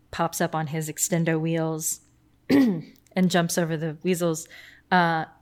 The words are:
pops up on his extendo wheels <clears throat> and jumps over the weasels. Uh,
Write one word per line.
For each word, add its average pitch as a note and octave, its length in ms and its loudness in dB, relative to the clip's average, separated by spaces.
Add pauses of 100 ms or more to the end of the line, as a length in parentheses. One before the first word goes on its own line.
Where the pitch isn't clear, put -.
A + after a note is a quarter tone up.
(120)
pops - 300 -2
up E3 140 -2
on D#3 120 -4
his D#3 220 -4
extendo E3 500 0
wheels D#3+ 600 -2 (260)
<clears throat> - 240 -10
and F#3+ 800 2
jumps E3+ 280 0
over E3 200 0
the D#3 260 -6
weasels. E3+ 440 0 (440)
Uh, E3 340 2 (160)